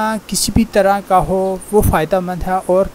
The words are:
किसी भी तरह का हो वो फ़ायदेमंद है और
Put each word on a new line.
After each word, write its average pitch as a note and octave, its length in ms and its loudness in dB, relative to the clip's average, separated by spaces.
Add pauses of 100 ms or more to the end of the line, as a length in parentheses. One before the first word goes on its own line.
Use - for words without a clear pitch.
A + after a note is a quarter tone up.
(300)
किसी G3+ 220 -4
भी A3+ 140 4
तरह G3 340 2
का G3 180 0
हो F#3 200 0 (340)
वो G#3 100 4
फ़ायदेमंद F3+ 600 0
है F#3 180 -2
और F#3 340 0